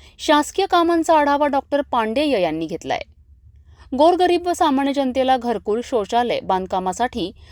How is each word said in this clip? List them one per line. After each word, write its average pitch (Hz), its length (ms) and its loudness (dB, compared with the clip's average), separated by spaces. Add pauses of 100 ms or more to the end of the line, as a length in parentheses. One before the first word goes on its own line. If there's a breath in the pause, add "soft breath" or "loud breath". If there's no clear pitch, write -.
(200 soft breath)
शासकीय 302 460 0
कामांचा 339 540 2
आढावा 285 280 2
डॉक्टर 277 340 -2
पांडेय 247 600 0
यांनी 160 240 -2
घेतलाय. 139 340 -6 (1000 soft breath)
गोरगरीब 349 500 4
व 349 60 -2
सामान्य 277 400 0
जनतेला 262 440 0
घरकुल, 226 460 -2
शौचालय 226 560 -2
बांधकामासाठी 185 920 -4 (200 soft breath)